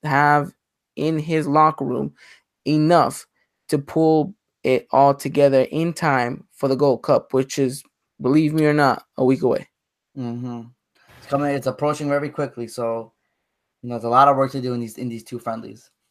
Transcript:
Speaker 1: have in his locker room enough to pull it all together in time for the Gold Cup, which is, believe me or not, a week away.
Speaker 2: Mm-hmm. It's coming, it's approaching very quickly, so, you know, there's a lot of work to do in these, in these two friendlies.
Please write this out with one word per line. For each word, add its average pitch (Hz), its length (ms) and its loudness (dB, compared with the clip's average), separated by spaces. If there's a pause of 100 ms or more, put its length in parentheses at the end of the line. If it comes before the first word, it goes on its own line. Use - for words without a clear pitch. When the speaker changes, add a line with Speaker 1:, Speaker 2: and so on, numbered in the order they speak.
Speaker 1:
have 147 500 2 (440)
in 156 220 -2
his 151 300 -2
locker 151 380 2
room 135 260 -4 (540)
enough 156 600 2 (420)
to 151 100 0
pull 160 560 0 (280)
it 127 300 0
all 139 220 4
together 139 560 2
in 165 220 -2
time 131 600 -2
for - 160 -4
the 131 80 0
Gold 135 260 2
Cup, - 320 0
which 135 240 -2
is, 139 240 -2 (380)
believe 147 340 2
me 156 100 2
or 151 80 4
not, 143 320 0 (140)
a 131 60 0
week 127 180 2
away. - 260 -2 (480)
Speaker 2:
Mm-hmm. 120 460 -10 (560)
It's - 80 -20
coming, 139 280 -2
it's 135 120 -6
approaching 147 420 -4
very 143 220 -2
quickly, 127 360 -8
so, 113 460 -8 (720)
you 123 60 -12
know, 120 80 -6
there's 110 80 -8
a 120 40 -4
lot 131 200 6
of 139 80 4
work 135 160 0
to 135 100 -8
do 127 100 -4
in 120 80 -4
these, 110 160 -10
in 123 140 -8
these 113 140 -12
two 120 140 -12
friendlies. 113 520 -12 (200)